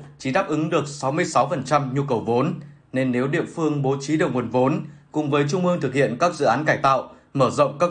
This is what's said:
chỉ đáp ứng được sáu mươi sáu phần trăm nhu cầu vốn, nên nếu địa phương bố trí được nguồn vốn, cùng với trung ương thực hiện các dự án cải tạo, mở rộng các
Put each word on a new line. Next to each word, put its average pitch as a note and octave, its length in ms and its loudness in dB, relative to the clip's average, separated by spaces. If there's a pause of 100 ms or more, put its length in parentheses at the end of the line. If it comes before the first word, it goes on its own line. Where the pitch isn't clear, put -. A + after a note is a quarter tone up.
(180)
chỉ - 140 -6
đáp F#3+ 160 0
ứng D#3 220 -2
được D3+ 180 0
sáu - 240 -4
mươi E3+ 140 -2
sáu - 240 0
phần D3+ 140 -4
trăm C#3 320 0
nhu C#3 80 0
cầu B2+ 160 0
vốn, A#2+ 340 0 (400)
nên C3 180 0
nếu B2 160 0
địa D#3 180 -2 (100)
phương D3 260 0
bố C#3 200 0
trí D#3 160 0
được D#3 160 0
nguồn A#2 160 -2
vốn, C3 360 0 (260)
cùng D3+ 180 -2
với C#3+ 200 2
trung F#3 160 0
ương F3 160 0
thực B2+ 120 -2
hiện B2 260 2
các F3 140 2
dự D3 120 -2
án B2 200 2
cải B2 120 2
tạo, C3+ 320 2 (240)
mở B2 160 4
rộng C#3 300 2
các F3 120 2